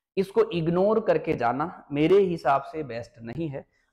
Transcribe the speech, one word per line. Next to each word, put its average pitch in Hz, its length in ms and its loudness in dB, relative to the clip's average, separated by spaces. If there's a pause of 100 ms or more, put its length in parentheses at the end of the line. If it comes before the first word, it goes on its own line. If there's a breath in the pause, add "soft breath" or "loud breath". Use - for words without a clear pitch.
(180)
इसको 196 260 0
ignore 180 560 0
करके 170 340 0
जाना 127 580 -4
मेरे 160 280 6
हिसाब 160 420 2
से 156 220 -10
best 117 360 -12
नहीं 117 300 -8
है, 139 160 -10 (260)